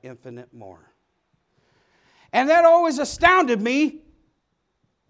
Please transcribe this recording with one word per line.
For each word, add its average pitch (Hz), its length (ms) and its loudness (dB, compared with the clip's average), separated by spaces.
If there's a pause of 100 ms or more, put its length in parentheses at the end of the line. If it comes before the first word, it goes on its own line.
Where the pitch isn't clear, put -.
infinite 123 520 -20
more." 95 380 -20 (1400)
And 262 160 -2
that 339 160 4
always 330 340 2
astounded 302 600 0
me. 262 420 -4 (1080)